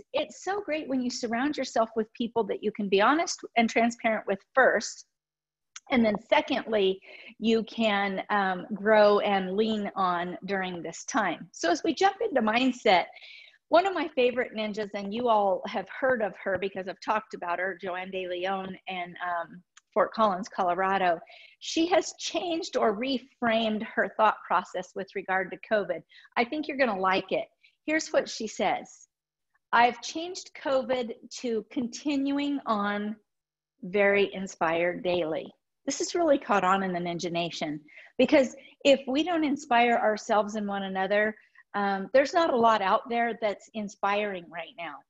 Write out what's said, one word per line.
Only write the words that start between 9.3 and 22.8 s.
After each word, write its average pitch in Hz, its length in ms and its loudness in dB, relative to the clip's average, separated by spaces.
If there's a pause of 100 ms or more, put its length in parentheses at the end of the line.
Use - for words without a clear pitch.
lean 214 380 0
on 180 500 0
during 185 380 -4
this 165 220 -12
time. - 460 -2
So 330 200 0
as 320 120 -2
we 330 120 0
jump 392 260 2
into 349 200 0
mindset, 220 640 4 (640)
one 349 180 6
of 381 80 -2
my 320 140 -2
favorite 247 460 0
ninjas, 214 380 -6
and 202 180 -8
you 240 160 -2
all 202 380 2
have 196 240 -6
heard 254 320 0
of 196 120 -2 (100)
her 190 160 -2
because 190 280 -6
I've 220 140 -10
talked 214 320 -4
about 180 240 -4
her, 185 240 -4
Joanne 185 300 -8
De 185 160 -6
Leon 185 500 -4 (100)
in, 175 280 -8 (100)
um, 170 380 -6 (300)
Fort - 200 2
Collins, 208 360 0
Colorado, 185 680 0 (420)
she - 280 -2
has 320 320 0
changed 330 560 -6
or 226 240 0